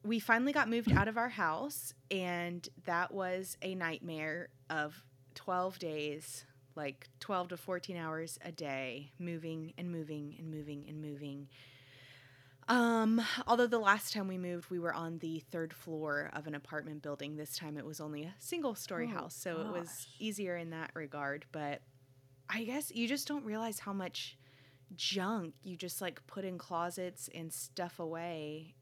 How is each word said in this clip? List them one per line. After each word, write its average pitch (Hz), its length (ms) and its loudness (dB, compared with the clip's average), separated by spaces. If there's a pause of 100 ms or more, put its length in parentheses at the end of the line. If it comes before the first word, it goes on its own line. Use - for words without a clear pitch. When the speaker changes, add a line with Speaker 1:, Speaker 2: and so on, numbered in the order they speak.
Speaker 1:
We 220 160 2
finally 240 340 8
got 269 160 6
moved 233 220 6
out 202 160 10
of 220 100 2
our 240 120 4
house, 196 640 0 (180)
and 175 560 0 (180)
that 175 260 4
was 185 500 -2
a 190 120 -2
nightmare 165 760 -2 (200)
of 151 340 0 (300)
twelve 185 460 0
days, 151 640 -4 (300)
like, 143 340 -6 (100)
twelve 180 300 0
to 175 80 -4
fourteen 180 400 -4
hours 160 460 -4
a 170 80 -6
day, 135 680 -4
moving 160 640 -4
and 175 120 -4
moving 151 460 -4
and 160 140 -6
moving 147 360 -6
and 151 140 -8
moving. 143 460 -6 (1200)
Um, 233 540 8 (260)
although 240 200 8
the 233 120 4
last 208 340 6
time 196 140 0
we 185 120 -2
moved, 175 320 -2
we 180 80 2
were 170 140 2
on 165 260 -2
the 160 200 -2 (120)
third 165 220 -2
floor 151 600 -2
of 151 140 -4
an 151 80 -4
apartment 151 480 -6
building. 147 320 -4
This 151 200 -6
time 151 220 -6
it 120 80 -6
was 151 160 -8
only 151 220 -6
a 180 160 -8
single-story 240 720 -2
Speaker 2:
Oh, - 40 -4
Speaker 1:
house, - 200 -6
so 165 260 -2
it 214 100 -2
was 170 180 -2
Speaker 2:
gosh. - 180 -10 (100)
Speaker 1:
easier 202 400 -2
in 165 140 -4
that 160 240 -4
regard. 147 560 -2
But 147 320 -2 (680)
I 226 140 0
guess 269 280 -2
you 233 160 2
just 277 200 0
don't 294 180 -2
realize 220 340 -2
how 202 140 -4
much - 460 -4 (560)
junk 190 680 2
you 185 160 -6
just, 180 240 -4
like, 175 240 -4
put 196 180 -6
in 180 140 -4
closets 175 760 -2
and 160 180 -6
stuff - 460 -4
away 160 840 -4